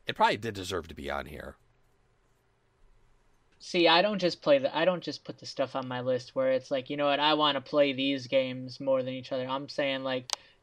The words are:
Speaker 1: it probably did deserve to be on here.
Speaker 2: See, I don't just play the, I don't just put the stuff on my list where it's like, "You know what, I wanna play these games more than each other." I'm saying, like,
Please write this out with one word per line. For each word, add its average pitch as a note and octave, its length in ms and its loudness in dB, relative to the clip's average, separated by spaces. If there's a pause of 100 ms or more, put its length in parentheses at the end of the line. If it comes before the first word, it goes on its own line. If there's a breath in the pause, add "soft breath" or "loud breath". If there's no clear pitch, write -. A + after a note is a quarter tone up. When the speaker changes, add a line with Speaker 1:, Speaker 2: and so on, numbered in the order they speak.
Speaker 1:
it - 100 -6
probably G#3+ 200 4
did G#2+ 180 -6
deserve F#2 340 -6
to D2+ 60 -16
be C#2+ 160 -10
on C#2+ 160 -6
here. D2+ 300 -14 (2000)
Speaker 2:
See, E3+ 280 2
I E3+ 160 6
don't G#3 160 0
just F3 240 -2
play D3 160 6
the, C3 180 -2
I D#3+ 80 2
don't F3+ 180 2
just - 220 -10
put - 140 -12
the G#2+ 80 -18
stuff C3 300 -4
on C3 100 -6
my B2+ 140 -6
list B2 340 -4
where C3 160 2
it's C3 200 -2
like, C3+ 200 -4
"You C#3+ 60 -4
know D3 100 0
what, C#3 140 2
I D3+ 140 4
wanna D3 260 2
play C#3+ 320 4
these C3+ 340 -2
games C3 540 -2
more C3+ 220 2
than B2+ 120 -6
each B2+ 160 -12
other." B2+ 180 -4
I'm C#3 200 -4
saying, C3+ 340 -2
like, C3 300 -4 (300 loud breath)